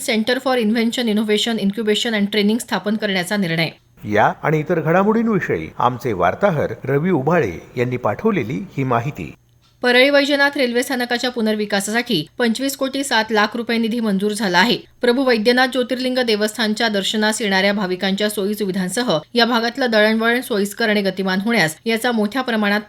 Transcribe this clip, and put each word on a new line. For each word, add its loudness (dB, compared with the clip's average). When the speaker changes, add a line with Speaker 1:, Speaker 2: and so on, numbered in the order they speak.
Speaker 1:
Center 0
for 0
Invention, 0
Innovation, 0
Incubation 0
and 0
Training 0
स्थापन -4
करण्याचा -2
निर्णय. 0
Speaker 2:
या 2
आणि 0
इतर -2
घडामोडींविषयी 0
आमचे 0
वार्ताहर 0
रवी 0
उभाळे 2
यांनी 0
पाठवलेली -2
ही -2
माहिती. -2
Speaker 1:
परळी 4
वैजनाथ 4
रेल्वे 0
स्थानकाच्या -2
पुनर्विकासासाठी -2
पंचवीस 0
कोटी -2
सात 0
लाख 4
रुपये -4
निधी -2
मंजूर 0
झाला 2
आहे. 4
प्रभू 2
वैद्यनाथ 4
ज्योतिर्लिंग -2
देवस्थानच्या 0
दर्शनास -2
येणाऱ्या 2
भाविकांच्या -2
सोयीसुविधांसह -2
या 4
भागातलं 0
दळणवळण 2
सोयीस्कर -2
आणि 2
गतिमान -2
होण्यास 0
याचा 0
मोठ्या 0
प्रमाणात 0